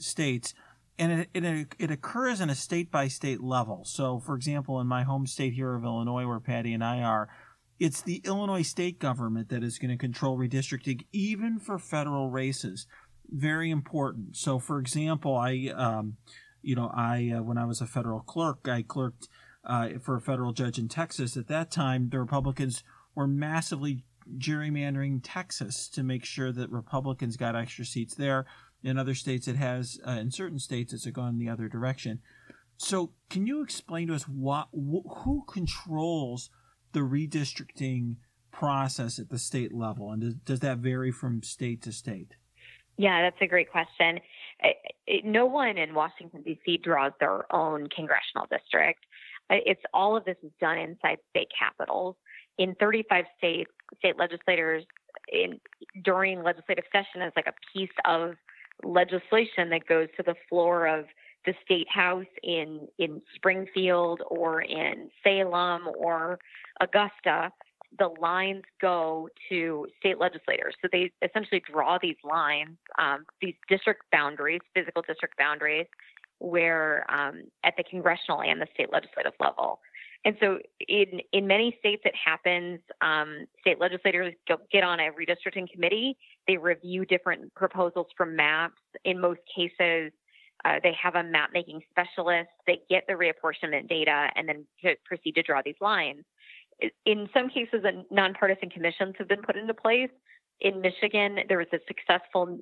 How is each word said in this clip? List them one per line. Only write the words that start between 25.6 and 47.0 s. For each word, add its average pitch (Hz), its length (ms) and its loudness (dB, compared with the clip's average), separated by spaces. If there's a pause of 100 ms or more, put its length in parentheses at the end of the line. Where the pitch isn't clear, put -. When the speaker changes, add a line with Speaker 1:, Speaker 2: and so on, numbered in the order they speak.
Speaker 1:
to - 120 -4
make 127 220 -2
sure 131 280 -4
that 120 180 -6
Republicans 127 640 -4
got 117 180 -2
extra 117 300 -6
seats 117 300 -6
there. 135 320 0 (360)
In 131 160 0
other 135 160 -2
states, 127 340 -4
it 123 80 -2
has, 127 500 -2
uh, 127 60 -4
in 117 180 -4
certain 165 300 -6
states, 120 320 -6
it's 117 140 -10
gone 120 320 -4
the 117 100 -2
other 113 180 -6
direction. 117 540 -4 (560)
So 185 360 -2 (180)
can 190 160 -2
you 294 160 -2
explain 170 460 -6
to 160 60 -2
us 143 140 -6
what, 139 440 -2
wh-, 151 520 -4
who 277 240 0
controls 156 1000 -4 (420)
the 151 80 0
redistricting 135 1160 -2 (360)
process 135 680 -2
at 113 120 -12
the 120 80 -6
state 123 360 -4
level? 110 380 -6
And 110 80 -4
does, 117 140 -2
does 135 260 -4
that 135 180 -2
vary 127 320 0
from 123 320 -4
state 120 400 -6
to 113 100 -10
state? - 420 -10 (600)
Speaker 2:
Yeah, 185 260 4
that's 180 180 0
a 196 60 2
great 170 260 2
question. 170 480 0 (400)
It, - 160 4 (300)
it, - 180 0
no 214 220 4
one 254 320 2
in 156 160 -2
Washington, 165 480 -4
D 160 220 -8
C 175 120 2
draws 143 420 2